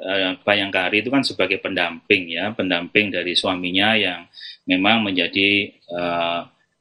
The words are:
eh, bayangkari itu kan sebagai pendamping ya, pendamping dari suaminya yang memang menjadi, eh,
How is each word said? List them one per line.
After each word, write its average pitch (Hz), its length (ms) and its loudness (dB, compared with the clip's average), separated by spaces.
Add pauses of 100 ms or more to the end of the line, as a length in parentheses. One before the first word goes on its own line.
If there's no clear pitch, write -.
eh, 92 440 -2
bayangkari 98 600 2
itu 123 40 -4
kan 135 160 2
sebagai 95 360 0
pendamping 90 720 -2
ya, 92 200 -4
pendamping 92 600 0
dari 87 200 -4
suaminya 95 640 0
yang 90 320 -2 (400)
memang 98 320 4
menjadi, 98 720 2
eh, 87 680 -4 (400)